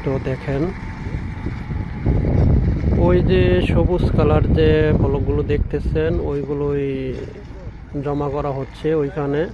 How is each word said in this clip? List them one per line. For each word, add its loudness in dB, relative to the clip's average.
তো -2
দেখেন, -4
ওই 6
যে 4
সবুজ 2
কালার 4
যে 6
বলকগুলো 0
দেখতেছেন, 0
ওইগুলোই -2
জমা -2
করা -4
হচ্ছে -8
ওইখানে। -4